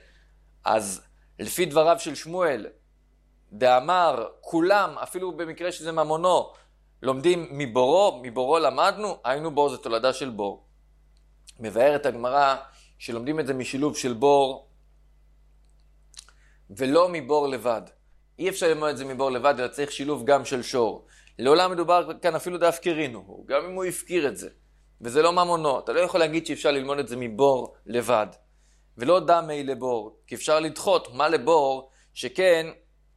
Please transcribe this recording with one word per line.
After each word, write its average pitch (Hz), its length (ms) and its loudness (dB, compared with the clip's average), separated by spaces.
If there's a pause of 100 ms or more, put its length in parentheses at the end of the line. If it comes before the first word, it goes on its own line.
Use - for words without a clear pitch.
(640)
אז 101 380 -2 (360)
לפי 170 280 -4
דבריו 156 320 4
של 156 160 -8
שמואל, 160 520 -4 (840)
דאמר, 127 760 2 (140)
כולם, 170 580 0
אפילו 175 380 -8
במקרה 165 360 -8
שזה 160 200 -10
ממונו, 160 600 0 (500)
לומדים 139 480 0
מבורו, 139 720 2
מבורו 127 360 0
למדנו, 170 640 0
היינו 147 260 -2
בור 143 180 2
זה 127 80 -4
תולדה 117 360 0
של 131 180 -8
בור. 101 340 -6 (960)
מבארת 120 460 2
הגמרא 131 500 0 (420)
שלומדים 131 420 -6
את 135 60 -4
זה 135 80 -2
משילוב 131 420 -2
של 127 160 -4
בור 135 560 2 (2000)
ולא 139 380 2
מבור 147 400 0
לבד. 117 340 -2 (560)
אי 180 100 -4
אפשר 185 200 0
ללמוד 151 200 0
את 143 80 -2
זה 131 80 -10
מבור 135 260 -2
לבד, 127 300 2
אלא 123 80 -2
צריך 143 240 -6
שילוב 139 320 -6
גם 131 200 4
של 127 180 -4
שור. 113 440 -2 (320)
לעולם 160 320 4
מדובר 170 380 2 (140)
כאן 170 120 0
אפילו 175 240 -6
דאפקרינו, 139 880 -2
גם 143 180 -2
אם 185 100 -10
הוא 185 100 -6
הפקיר 170 440 -4
את 104 80 -4
זה. 87 120 -14 (520)
וזה 120 220 0
לא 170 100 4
ממונו, 170 460 2
אתה - 140 -6
לא 156 80 2
יכול 175 200 0
להגיד 160 260 0
שאפשר 147 240 0
ללמוד 139 280 -2
את 131 100 -6
זה 120 80 -10
מבור 123 600 0 (100)
לבד. 110 400 0 (720)
ולא 165 220 2
דמי 160 440 0
לבור, 123 640 -4
כי - 80 -12
אפשר 156 260 2
לדחות 156 540 -2
מה 143 140 0
לבור, 135 600 2 (240)
שכן 185 520 2 (500)